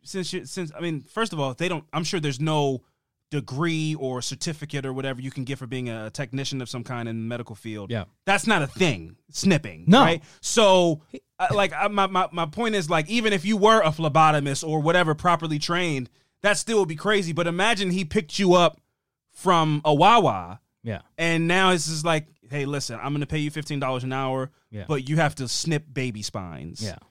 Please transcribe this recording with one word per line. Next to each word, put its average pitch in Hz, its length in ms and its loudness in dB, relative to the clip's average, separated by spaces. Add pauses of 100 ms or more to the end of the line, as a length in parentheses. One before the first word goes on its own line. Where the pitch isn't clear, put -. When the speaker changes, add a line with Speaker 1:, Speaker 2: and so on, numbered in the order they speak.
Speaker 1:
since 185 300 -8
you, 180 140 -8
since, 160 300 -8
I - 40 -12
mean, 160 220 -4
first 220 320 -6
of 160 40 -6
all, 135 160 -2
they 175 140 -4
don't, 165 240 -6
I'm 156 100 -4
sure 175 160 -4
there's 139 220 -4
no 147 420 0 (480)
degree 156 680 -4
or 127 220 -6
certificate 147 640 -8
or 131 80 -6
whatever 131 300 -6
you 131 80 -8
can 131 140 -8
get 127 140 -8
for 127 80 -12
being 123 220 -8
a 110 220 -10
technician 135 500 -8
of 123 80 -10
some 123 160 -10
kind 120 240 -8
in 113 80 -8
the 113 100 -6
medical 117 280 -10
field. 107 360 -12
Speaker 2:
Yeah. 107 140 -4 (220)
Speaker 1:
That's 196 200 2
not 202 160 2
a 135 40 -2
thing, 98 500 -2 (140)
snipping, 101 560 0
Speaker 2:
No. 214 140 8
Speaker 1:
right? 165 220 2 (180)
So, 180 600 4 (380)
I, 185 160 0
like, 196 180 2
I, 170 160 -2
my, 202 200 0
my, 185 240 0
my 170 140 -2
point 214 280 -4
is, 170 160 -2
like, 160 180 0
even 220 240 0
if 170 120 -2
you 214 120 2
were 220 240 6
a 160 100 4
phlebotomist 151 800 4
or 156 120 0
whatever 160 340 4
properly 160 440 0
trained, 165 520 -2 (320)
that 202 160 2
still 220 220 0
would 175 80 2
be 160 80 -8
crazy. 190 360 0
But 165 140 0
imagine 190 440 0
he 185 140 0
picked 160 340 -4
you 185 160 6
up 175 260 4 (520)
from 160 540 2
a 151 80 6
Wawa 139 680 4 (220)
Speaker 2:
Yeah. 110 180 -6 (160)
Speaker 1:
and 165 320 0
now 185 220 4
it's 165 180 0
just 156 160 -6
like, 156 220 0 (240)
"Hey, 139 160 -4
listen, 135 360 -6
I'm 139 120 -6
gonna 147 100 -4
pay 156 140 -4
you 147 120 -2
fifteen 147 300 -6
dollars 131 240 -2
an 131 80 -4
hour, 131 380 -4 (200)
Speaker 2:
Yeah. 104 160 -12
Speaker 1:
but 135 220 -4
you 156 80 0
have 156 200 2
to 127 120 -6
snip 151 420 -2
baby 127 300 -6
spines." 85 640 -10
Speaker 2:
Yeah. 107 140 -8 (140)